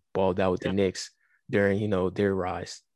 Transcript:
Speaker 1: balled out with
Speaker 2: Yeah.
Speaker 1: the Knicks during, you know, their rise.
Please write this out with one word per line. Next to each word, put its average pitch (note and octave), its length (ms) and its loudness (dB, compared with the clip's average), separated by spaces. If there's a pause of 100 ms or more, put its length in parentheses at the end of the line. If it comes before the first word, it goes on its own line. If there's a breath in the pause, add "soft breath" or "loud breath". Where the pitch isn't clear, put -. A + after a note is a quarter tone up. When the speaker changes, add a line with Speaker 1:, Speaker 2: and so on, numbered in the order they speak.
(140)
Speaker 1:
balled F#2+ 280 2
out F#2+ 100 2
with F2+ 140 -2
Speaker 2:
Yeah. F#2+ 60 -2
Speaker 1:
the F#2+ 40 -4
Knicks G2 360 -2 (380)
during, G2+ 300 4
you G#2+ 80 -2
know, F#2 220 0
their G2 260 0
rise. F2+ 460 -6 (140)